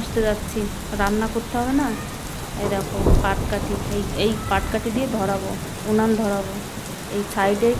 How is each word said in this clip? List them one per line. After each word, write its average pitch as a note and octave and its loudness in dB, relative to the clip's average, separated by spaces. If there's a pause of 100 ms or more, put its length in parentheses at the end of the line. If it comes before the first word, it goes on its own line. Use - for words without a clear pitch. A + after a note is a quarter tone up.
আসতে A3+ -2
যাচ্ছি, G#3+ -2 (400)
রান্না G#3 2
করতে A3+ -4
হবে B3+ 0
না? C4 0 (760)
এই G3+ 0
দেখো, G3 -2 (280)
পাটকাঠি, G3 0 (220)
এই, G3+ 0 (220)
এই A3 4 (180)
পাটকাঠি G#3 0
দিয়ে C4 0 (100)
ধরাবো, G3 0 (400)
উনান A3 4 (100)
ধরাবো। G3+ 0 (600)
এই G3+ 0 (120)
সাইডে G#3 4 (120)